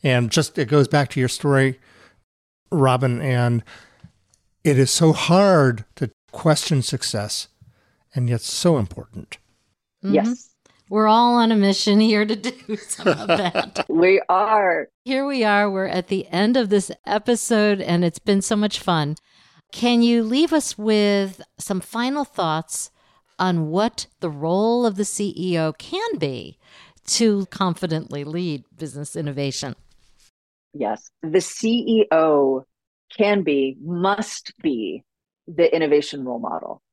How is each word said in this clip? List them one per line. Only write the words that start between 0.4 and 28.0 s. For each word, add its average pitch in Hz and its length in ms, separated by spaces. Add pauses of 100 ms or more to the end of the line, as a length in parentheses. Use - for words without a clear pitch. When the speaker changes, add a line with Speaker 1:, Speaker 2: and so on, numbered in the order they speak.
Speaker 1:
it 139 120
goes 143 180
back 143 240
to - 80
your 127 100
story, 135 500 (920)
Robin, 127 500
and 123 420 (1000)
it 139 160
is 131 100
so 160 240
hard 160 720 (120)
to 123 120 (220)
question 151 500
success, - 680 (640)
and 123 140
yet 117 120
so - 360
important. - 600 (680)
Speaker 2:
Mm-hmm. 202 120
Speaker 3:
Yes. 240 360 (360)
Speaker 2:
We're 214 200
all 240 260
on 233 180
a 226 40
mission 202 440
here 214 260
to 220 100
do 214 420
<laughs> - 100
some - 200
of 147 200
that. 170 600
Speaker 3:
We 185 400
are. 190 580 (160)
Speaker 2:
Here 269 220
we 277 180
are. 208 240
We're 190 200
at 180 220
the 190 180
end 214 300
of 226 120
this 202 220 (160)
episode, 214 760
and 175 240
it's 170 140
been 196 240
so - 120
much 208 240
fun. 156 360 (560)
Can 240 320
you 233 180
leave 269 320
us - 240
with 208 640 (160)
some 190 240
final 262 420
thoughts - 680 (480)
on 170 300
what 202 360 (140)
the 175 100
role 196 560
of 214 100
the 196 100
C - 300
E 180 220
O 156 160
can 415 460
be 131 400 (460)
to 208 420
confidently 160 760